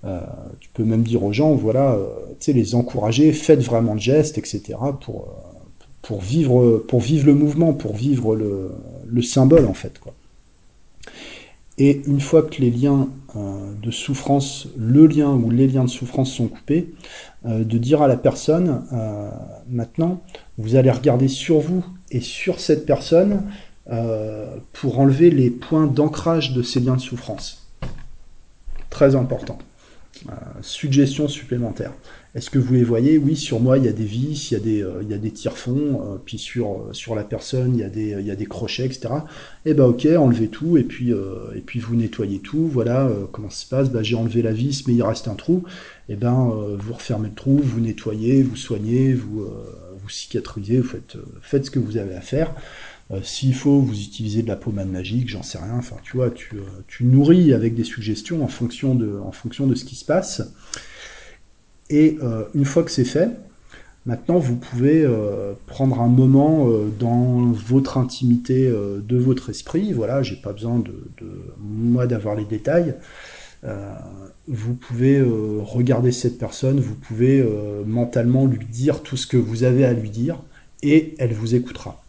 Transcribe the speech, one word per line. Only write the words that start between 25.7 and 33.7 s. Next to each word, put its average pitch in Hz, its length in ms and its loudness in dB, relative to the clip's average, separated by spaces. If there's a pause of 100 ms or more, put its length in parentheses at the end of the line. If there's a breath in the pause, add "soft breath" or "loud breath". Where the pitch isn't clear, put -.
d'ancrage 151 680 0
de 127 80 0
ces 123 200 0
liens 127 160 2
de 131 40 0
souffrance. - 680 -12 (1200)
Très 139 260 4
important. 123 400 -2 (720 soft breath)
Euh, - 40 -14 (300)
suggestion 143 640 2
supplémentaire. 120 680 -6 (440 loud breath)
Est-ce 117 120 -10
que 139 100 0
vous 127 140 2
les 123 120 6
voyez ? 120 340 4
Oui, 147 180 2
sur - 240 -4
moi, 131 180 4